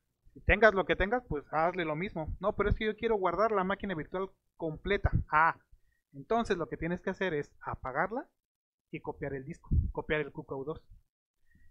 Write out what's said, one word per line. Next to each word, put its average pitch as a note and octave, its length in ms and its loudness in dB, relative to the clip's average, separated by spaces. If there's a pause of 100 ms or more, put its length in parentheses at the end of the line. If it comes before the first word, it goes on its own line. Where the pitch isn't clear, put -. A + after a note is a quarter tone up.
(320)
si - 80 -20
tengas G#3 340 8
lo F3+ 100 2
que D#3 120 2
tengas, A3+ 320 0
pues C#3+ 220 -6
hazle E3+ 340 0
lo D#3 120 -2
mismo. E3 440 -6
"No, G#3 140 0
pero G3+ 140 0
es G3+ 80 2
que A3 100 -4
yo G#3+ 100 -2
quiero A3+ 200 0
guardar F#3+ 360 2
la F#3+ 120 2
máquina G3 300 -4
virtual F#3 360 -6 (260)
completa". F3 540 -2 (200)
Ah, D#3 280 4 (540)
entonces G#3+ 440 -2
lo D#3 120 -4
que D3 80 -8
tienes E3+ 240 -2
que F#3+ 100 -4
hacer F#3 220 -2
es D3 300 -4
apagarla D#3 640 -4 (640)
y D#3+ 100 -10
copiar C#3+ 340 -8
el C3+ 100 -8
disco, - 240 -16 (240)
copiar D3+ 280 -2
el C#3 120 -6
Q D3+ 120 -12
Q C3+ 200 -8
dos. D#3 180 -8 (880)